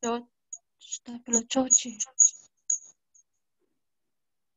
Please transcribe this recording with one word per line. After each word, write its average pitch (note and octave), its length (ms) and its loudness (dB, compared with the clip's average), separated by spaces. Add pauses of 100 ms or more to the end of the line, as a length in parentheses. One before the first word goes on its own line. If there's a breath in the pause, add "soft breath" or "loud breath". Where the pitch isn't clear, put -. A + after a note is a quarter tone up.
(760)
staphylococcus. A#3+ 1200 0 (2500)